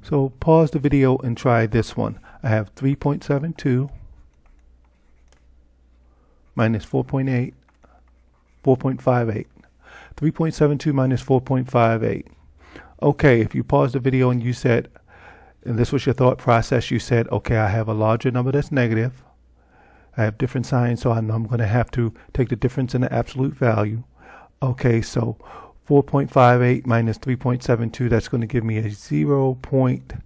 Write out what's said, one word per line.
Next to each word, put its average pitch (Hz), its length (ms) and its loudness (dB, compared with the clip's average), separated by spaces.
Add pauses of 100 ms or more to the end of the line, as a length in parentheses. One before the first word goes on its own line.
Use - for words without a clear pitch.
So 139 260 -2 (120)
pause 160 300 4
the 156 80 -4
video 135 400 2
and 117 200 -4
try 117 260 2
this 113 320 -2
one. 110 240 -6 (220)
I 107 80 -2
have 107 260 -2
three 139 200 -2
point - 280 -4
seven 147 300 -4
two 135 340 -2 (2750)
minus 110 300 0
four 131 180 -2
point 135 280 -4
eight, 123 240 -2 (1080)
four 131 140 4
point 131 240 -4
five 123 340 2
eight. - 140 -6 (720)
Three 151 120 0
point 160 220 -2
seven 147 240 2
two 151 160 -2
minus 131 300 2
four 131 180 2
point 127 300 -2
five 113 340 2
eight. - 220 -4 (760)
Okay, 139 400 4
if 107 140 -2
you 127 100 -4
pause 139 300 2
the 135 60 -2
video 127 280 2
and 123 140 0
you 123 100 -2
said, 123 380 0 (760)
and 113 140 -4
this 120 140 0
was 139 120 -2
your 127 100 0
thought 127 220 2
process, 117 540 0
you 127 80 -2
said, 120 300 0
"Okay, 113 280 -2
I 107 120 2
have 110 200 0
a 110 60 -2
larger 110 360 0
number 123 220 -2
that's 143 180 -2
negative. 120 540 -2 (920)
I 117 60 -2
have 107 160 -2
different 127 260 -4
signs, 120 360 0
so 123 100 0
I 117 100 0
know 110 140 -4
I'm 113 140 -4
gonna 117 180 -2
have 113 260 0
to 113 220 -2 (180)
take 120 160 0
the 123 60 -2
difference 123 400 -4
in 127 60 0
the 127 120 -2
absolute 127 400 -4
value." 113 520 -2 (580)
Okay, 123 400 0
so 117 340 -4 (460)
four 143 220 4
point 139 260 -2
five 123 320 6
eight 123 240 2
minus 113 320 0
three 131 160 -4
point 123 300 -4
seven 113 260 0
two, 123 180 -4
that's 113 200 0
gonna 117 180 -2
give 117 160 -2
me 110 160 -2
a 107 120 -4
zero 139 640 -2
point 131 580 -2 (140)